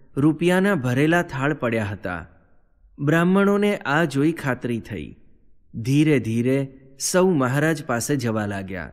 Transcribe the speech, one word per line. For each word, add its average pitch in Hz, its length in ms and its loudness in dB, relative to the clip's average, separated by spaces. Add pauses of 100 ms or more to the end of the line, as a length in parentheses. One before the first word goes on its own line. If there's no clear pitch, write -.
(160)
રૂપિયાના 175 580 2
ભરેલા 147 480 2
થાળ 143 320 -4
પડ્યા 113 300 -2
હતા. 92 420 -8 (720)
બ્રાહ્મણોને 196 760 2
આ 147 280 0
જોઈ 143 280 0
ખાતરી 120 480 -4
થઈ. 73 360 -12 (580)
ધીરે 139 440 2
ધીરે 123 600 -2 (200)
સૌ 185 300 2
મહારાજ 147 540 0
પાસે 123 320 -2
જવા 110 300 -2
લાગ્યા. 95 460 -8